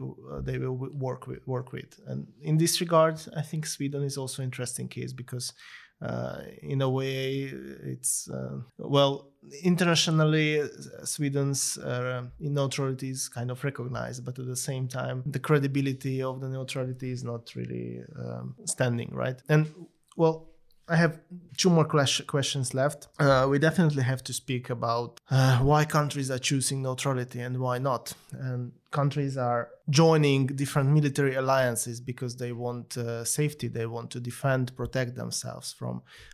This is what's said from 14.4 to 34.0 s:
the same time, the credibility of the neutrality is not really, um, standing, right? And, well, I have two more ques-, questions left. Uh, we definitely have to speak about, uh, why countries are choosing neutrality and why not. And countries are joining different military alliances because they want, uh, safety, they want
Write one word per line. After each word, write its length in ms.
the 100
same 320
time, 380
the 140
credibility 840
of 180
the 80
neutrality 640
is 120
not 320
really, 460
um, 360
standing, 480
right? 380
And, 160
well, 320
I 60
have 240
two 120
more 160
ques-, 440
questions 440
left. 360
Uh, 320
we 80
definitely 460
have 180
to 100
speak 380
about, 500
uh, 280
why 260
countries 460
are 80
choosing 420
neutrality 600
and 180
why 200
not. 360
And 400
countries 440
are 340
joining 560
different 440
military 440
alliances 640
because 360
they 160
want, 440
uh, 280
safety, 420
they 200
want 260